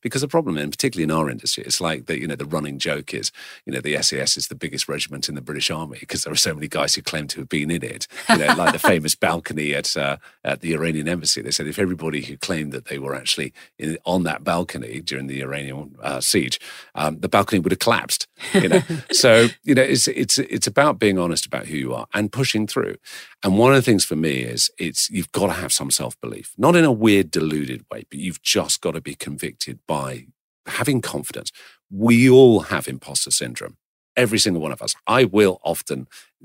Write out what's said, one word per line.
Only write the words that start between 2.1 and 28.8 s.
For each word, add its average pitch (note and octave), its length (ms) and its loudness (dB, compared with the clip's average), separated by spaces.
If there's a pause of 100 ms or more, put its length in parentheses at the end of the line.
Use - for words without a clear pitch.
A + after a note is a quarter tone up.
you B1+ 100 -6
know, D2+ 80 -6
the C#2 100 -8
running D2 340 -4
joke D2 340 -4
is, - 180 -6 (340)
you - 80 -8
know, B1+ 80 -4
the D2 160 -2
S - 160 2
A C2+ 80 -4
S - 160 0
is - 100 -6
the - 80 -12
biggest - 320 -8
regiment C#2+ 400 -6
in D2+ 80 -8
the C#2+ 60 -10
British C#2+ 280 -4
Army D#2 380 -8
'cause - 160 -6
there D2+ 100 -6
are - 40 0
so E2+ 180 0
many D2 140 -8
guys D2+ 260 -2
who E2 60 -8
claim D2+ 260 -6
to - 140 -10
have - 80 -12
been D2+ 200 -2
in E2 140 -4
it. A#1 240 -10 (220)
You A3+ 80 4
know, - 200 2
like - 140 2
the - 80 -4
<laughs> - 160 4
famous D#2 180 -2
balcony D2+ 600 -2
at, - 220 -4
uh, C#2+ 200 -2 (280)
at - 160 -4
the E2 120 -2
Iranian D#2 360 -2
embassy. E2+ 320 -2
They A#1 100 -8
said - 160 -4
if D2+ 120 -6
everybody E2 440 -2
who C2+ 140 -14
claimed D2+ 340 -4
that C2 140 -12
they C#2+ 120 -8
were C2+ 160 -6
actually C2 400 -4 (240)
in, D#2 280 -4
on F2+ 180 2
that D#2 220 -4
balcony E2+ 400 -2 (160)
during C2+ 260 -8
the C2+ 140 -8
Iranian, C#2 600 -10
uh, C2 200 -6
siege, E2 380 0 (340)
um, D#2 260 -2
the G2 80 -4
balcony G2+ 320 2
would F2 120 0
have F#2 80 0
collapsed. - 480 0 (260)
You G3 160 4
know, F#3 120 6 (160)
<laughs> - 140 -10
so, A#2 360 8 (160)
you D3 100 2
know, C3 80 6
it's, C3+ 260 2
it's, - 300 0
it's - 300 -2
about C#3 320 2
being G2+ 180 4
honest F2 300 -2
about C2 180 -8
who D2+ 100 -8
you B1+ 200 -4
are A1+ 180 -8
and G#2 180 -2
pushing G#2+ 360 0
through. - 280 -4 (480)
And G2 140 4
one A#2+ 140 8
of C#3 60 6
the B2+ 40 6
things A2 240 4
for E2+ 100 -4
me D2+ 260 -2
is A#1+ 360 -2
it's, - 320 -4
you've F#2 220 -4
gotta F#2 220 0
have - 200 -4
some C#2 160 -2
self-belief, A#1+ 680 -6
not E3 200 4
in E3 100 8
a C#3+ 60 4
weird, G#2 400 4
deluded D2+ 600 -2
way, A1 180 -12
but C#2 100 -14
you've F2 240 -8
just - 380 0